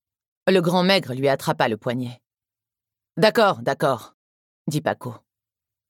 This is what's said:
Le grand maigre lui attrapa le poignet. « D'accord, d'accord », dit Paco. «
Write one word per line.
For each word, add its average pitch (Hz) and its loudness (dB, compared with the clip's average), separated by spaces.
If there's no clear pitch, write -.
Le 190 4
grand 175 2
maigre 185 0
lui 135 0
attrapa 147 0
le 110 -4
poignet. « 123 -6
D'accord, 202 2
d'accord », 135 -2
dit 147 -2
Paco. « 117 -6